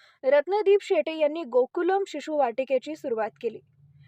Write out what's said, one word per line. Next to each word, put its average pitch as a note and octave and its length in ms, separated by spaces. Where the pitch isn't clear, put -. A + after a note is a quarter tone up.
रत्नदीप F4+ 580
शेटे D#4+ 360
यांनी D#4 240
गोकुलम E4+ 680
शिशुवाटिकेची C4+ 880
सुरुवात A3+ 340
केली. A3+ 160